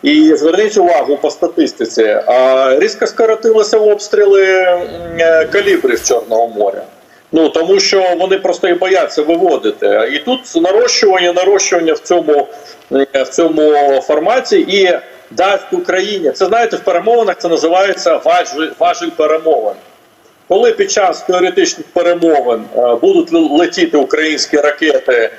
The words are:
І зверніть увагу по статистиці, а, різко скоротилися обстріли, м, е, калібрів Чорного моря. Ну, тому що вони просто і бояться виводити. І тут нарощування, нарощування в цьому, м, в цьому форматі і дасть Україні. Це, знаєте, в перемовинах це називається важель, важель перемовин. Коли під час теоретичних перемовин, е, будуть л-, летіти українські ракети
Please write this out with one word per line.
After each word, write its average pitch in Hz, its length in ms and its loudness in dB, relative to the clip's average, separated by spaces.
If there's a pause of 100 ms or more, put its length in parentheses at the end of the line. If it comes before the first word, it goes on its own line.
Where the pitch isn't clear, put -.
І 156 320 4
зверніть 180 420 0
увагу 151 400 2
по 147 140 -4
статистиці, - 720 -4 (220)
а, 131 520 2
різко 214 280 -2
скоротилися 220 720 0
обстріли, 202 720 2
м, 180 360 0 (300)
е, 165 260 4
калібрів 170 600 0
Чорного 113 440 0
моря. 98 340 -4 (500)
Ну, 156 160 2
тому 180 320 0
що 185 380 0
вони 190 200 0
просто 190 300 -2
і 175 60 2
бояться 175 480 0
виводити. 131 920 0
І 147 60 -4
тут 254 220 -4 (160)
нарощування, 190 760 2
нарощування 180 600 0
в - 60 -2
цьому, 156 500 0 (440)
м, 135 220 0
в 135 140 0
цьому 151 720 2
форматі 190 600 0
і 185 380 0 (320)
дасть 190 420 -2
Україні. 180 580 -2
Це, 190 160 -2
знаєте, 226 300 0
в - 40 -10
перемовинах 196 580 0
це 175 100 -6
називається 165 680 0
важель, 160 520 -2 (100)
важель 170 380 -2
перемовин. 151 580 0 (760)
Коли 220 240 2
під 196 180 -2
час 190 320 -2
теоретичних 180 640 -2
перемовин, 160 760 0 (120)
е, 120 180 2
будуть 180 380 2
л-, 156 260 2
летіти 170 400 0
українські 147 580 -2
ракети 139 840 0